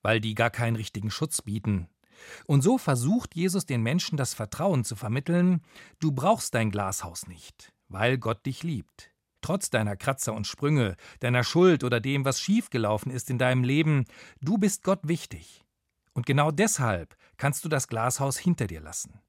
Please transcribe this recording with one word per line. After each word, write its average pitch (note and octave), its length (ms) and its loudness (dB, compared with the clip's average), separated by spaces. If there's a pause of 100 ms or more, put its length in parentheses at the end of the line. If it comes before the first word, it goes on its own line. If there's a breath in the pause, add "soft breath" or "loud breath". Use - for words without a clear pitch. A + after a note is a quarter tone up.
weil A2 180 2
die A2 140 -4
gar A#2 160 2
keinen A#2 260 -2
richtigen G#2+ 360 -6
Schutz - 320 -6
bieten. G2+ 440 -2 (580 loud breath)
Und C#3 160 4
so A#3+ 180 4
versucht C#3+ 560 0
Jesus F3 320 0
den A#2+ 160 0
Menschen D3+ 340 0
das C3 160 -2
Vertrauen C#3+ 500 -2
zu G#2+ 120 -6
vermitteln, E3+ 680 2 (380 loud breath)
du D#3 120 2
brauchst C#3 440 0
dein A2 160 2
Glashaus F#2+ 560 -6
nicht, - 440 -20 (180)
weil A#2+ 280 0
Gott A2+ 300 -4
dich C3 160 -6
liebt. - 500 -8 (280)
Trotz G3 280 -4
deiner G#2 260 0
Kratzer C3+ 380 -4
und G#2+ 140 -6
Sprünge, C#3 500 0 (220 loud breath)
deiner B2 240 0
Schuld F3 400 6
oder A#2+ 180 2
dem, C3+ 240 0
was C3+ 160 0
schiefgelaufen B2 680 0
ist B2+ 180 -8
in B2+ 80 0
deinem B2+ 260 2
Leben, C#3+ 420 2 (360 loud breath)
du F3 160 0
bist G3 260 0
Gott F#3 240 0
wichtig. - 560 -6 (500)
Und B2+ 120 -4
genau D3 240 4
deshalb C3+ 680 0 (220 soft breath)
kannst - 260 -2
du E3 60 -4
das D3 180 0
Glashaus B2 520 -2
hinter E3 260 0
dir E2 160 -8
lassen. - 480 -14